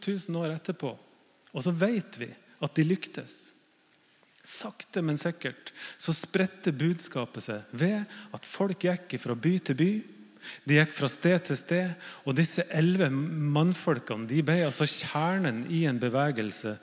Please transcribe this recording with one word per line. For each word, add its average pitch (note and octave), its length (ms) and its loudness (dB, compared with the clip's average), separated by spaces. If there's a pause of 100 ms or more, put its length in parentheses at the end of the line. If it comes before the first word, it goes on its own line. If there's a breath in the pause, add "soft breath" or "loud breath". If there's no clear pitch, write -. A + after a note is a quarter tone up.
tusen F#3 400 -2
år D#3+ 140 -2
etterpå, D#3 360 -6 (640)
og C#3 120 -4
så F3+ 80 2
vet F#3 480 0
vi A#2+ 80 -8 (360 loud breath)
at - 120 -4
de D#3+ 80 6
lyktes. D#3 540 -2 (1080)
Sakte, - 560 -6
men D3+ 160 2
sikkert - 520 -6 (280 loud breath)
så D#3+ 160 0
spredte - 560 0
budskapet C#3 720 -2
seg G#2 320 -8
ved G3+ 300 0 (260 loud breath)
at - 160 -12
folk F#3+ 380 -2
gikk F3+ 340 -2
fra A#2+ 160 -4
by E3 240 2
til - 160 0
by. D#3+ 140 4 (720 loud breath)
De D3 140 6
gikk D3+ 180 4
fra C3+ 140 0
sted F3 340 2
til C3+ 140 0
sted, F3+ 320 -2 (340 loud breath)
og C3 140 0
disse E3 340 4
elleve E3+ 380 4
mannfolkene, D3 1200 0
de C#3+ 160 2
ble E3+ 180 4
altså D3 240 0
kjernen D#3 800 0
i E3 220 2
en B2 100 2
bevegelse A#2 840 0